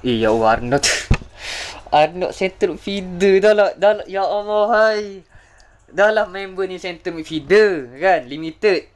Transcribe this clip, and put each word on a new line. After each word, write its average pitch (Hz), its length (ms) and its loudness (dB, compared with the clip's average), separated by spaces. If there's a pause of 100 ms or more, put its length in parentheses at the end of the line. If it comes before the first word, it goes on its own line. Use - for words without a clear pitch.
Eh, 117 160 0
ya 110 80 2
Allah, 113 320 2
Arnold. 123 240 -2 (560)
<laughs> - 640 -2
Arnold 175 320 -6
center 185 400 -4
midfielder 190 640 0
dah 214 160 6
lah. 196 160 4
Dah 202 240 4
lah. - 80 -10
Ya 190 160 -6
Allah, 208 480 0
hai. 214 560 0 (640)
Dah 208 240 2
lah 214 160 0
member 190 400 -8
ni 185 80 -10
center 175 320 -10
midfielder 156 880 0
kan. 160 320 0
Limited. 160 560 -2 (100)